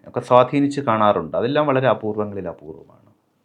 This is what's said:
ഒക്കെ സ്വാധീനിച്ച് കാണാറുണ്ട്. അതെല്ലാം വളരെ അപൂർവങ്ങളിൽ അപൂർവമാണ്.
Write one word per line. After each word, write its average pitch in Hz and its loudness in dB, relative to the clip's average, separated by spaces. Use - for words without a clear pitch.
ഒക്കെ - -6
സ്വാധീനിച്ച് 139 2
കാണാറുണ്ട്. 104 0
അതെല്ലാം 147 0
വളരെ 131 2
അപൂർവങ്ങളിൽ 104 -4
അപൂർവമാണ്. 80 -18